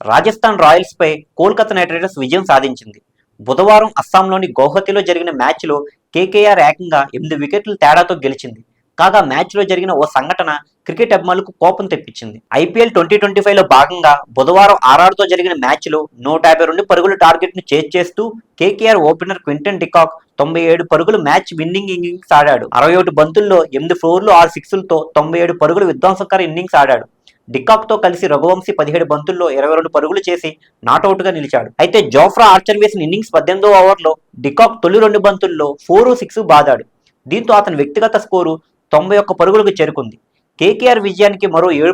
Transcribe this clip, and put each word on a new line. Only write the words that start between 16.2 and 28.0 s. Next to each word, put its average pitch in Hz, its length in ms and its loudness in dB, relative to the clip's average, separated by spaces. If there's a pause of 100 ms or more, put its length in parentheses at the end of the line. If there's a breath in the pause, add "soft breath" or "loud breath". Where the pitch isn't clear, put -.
నూట 160 240 -2
యాభై 160 200 4
రెండు 170 200 -4
పరుగులు 185 320 2
టార్గెట్ను 170 480 2
చేజ్ 147 260 -2
చేస్తూ 175 260 -4 (380)
కేకేఆర్ 202 400 2 (100)
ఓపెనర్ 175 360 -6
క్వింటన్ 156 360 -6
డికాక్ 165 320 0 (260 loud breath)
తొంభై 165 220 -2 (100)
ఏడు 170 200 0
పరుగులు 170 260 0 (100)
మ్యాచ్ 180 220 0 (100)
విన్నింగ్ 190 360 -8
ఇన్నింగ్స్ 175 420 -6
ఆడాడు. 139 280 2 (120)
అరవై 156 200 2
ఒకటి 180 220 0
బంతుల్లో 185 380 0 (180)
ఎనిమిది 165 260 -4
ఫోర్లు, 180 360 0
ఆరు 170 180 4
సిక్స్లతో 165 420 -4 (200)
తొంభై 160 260 -2
ఏడు 170 180 -2
పరుగులు 170 280 0
విధ్వంసకర 190 580 -2
ఇన్నింగ్స్ 170 340 -4
ఆడాడు. 131 240 0 (500 soft breath)
డికాక్తో - 380 0 (100)